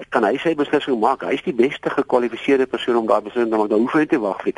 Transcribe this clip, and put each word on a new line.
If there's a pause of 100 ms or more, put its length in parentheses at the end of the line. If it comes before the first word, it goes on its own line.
kan
hy
sy
beslissing
maak.
Hy
is
die
beste
gekwalifiseerde
persoon
om
daai
beslissing
te
maak.
Dan
hoef
hy
nie
te
wag
vir
die